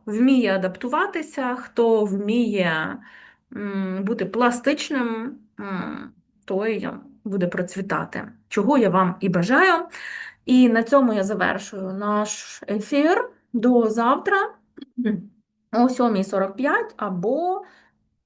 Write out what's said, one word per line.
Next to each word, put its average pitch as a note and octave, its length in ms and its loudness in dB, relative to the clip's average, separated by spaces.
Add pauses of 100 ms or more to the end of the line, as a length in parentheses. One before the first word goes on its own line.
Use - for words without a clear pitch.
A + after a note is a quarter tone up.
вміє A3+ 500 2
адаптуватися, C4 1000 -4
хто A3+ 500 2
вміє, G3 920 0 (580)
м, G3 480 -4
бути G#3+ 220 -2
пластичним, A#3+ 1120 -2 (220)
м, G3 520 -8 (340)
той G3+ 440 -4 (340)
буде F#3+ 240 -2
процвітати, F3 840 -6 (180)
чого A3+ 280 2
я G#3+ 120 4
вам F3+ 300 2
і F#3+ 100 -2
бажаю. D#4 560 2 (600)
І B3+ 240 6
на A3+ 140 4
цьому B3 300 4
я G3+ 100 0
завершую F#3+ 680 -4
наш G#3 760 -4
ефір. D4 600 0 (240)
До A#3+ 360 4
завтра B3+ 480 2 (1300)
о A#3+ 180 4
сьомій A#3 340 0
сорок G3 320 -4
п'ять F4+ 420 -2
або B3+ 640 -2 (640)